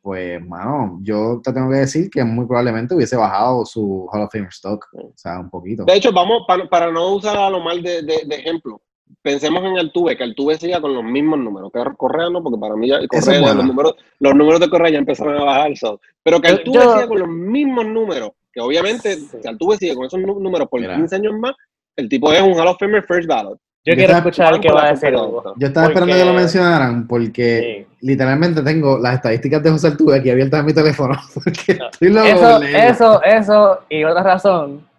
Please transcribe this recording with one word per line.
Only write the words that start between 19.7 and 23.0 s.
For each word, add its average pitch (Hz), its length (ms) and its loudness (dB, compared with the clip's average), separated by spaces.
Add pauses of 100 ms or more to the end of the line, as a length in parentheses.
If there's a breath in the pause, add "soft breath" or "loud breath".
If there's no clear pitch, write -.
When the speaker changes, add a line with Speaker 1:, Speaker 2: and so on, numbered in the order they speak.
Speaker 2:
sigue 170 180 -4
con 127 120 -8
esos 185 120 -6
nu-, 196 200 -4
números 185 280 -4
por 123 140 -4
Speaker 1:
Mira. 92 140 -8
Speaker 2:
quince 165 220 -2
años 214 200 -2
más, 247 140 -6 (440)
el 117 140 -8
tipo 139 240 0
es 180 80 4
un 190 120 4
Hall 170 160 2
of 175 100 -2
Famer 202 240 0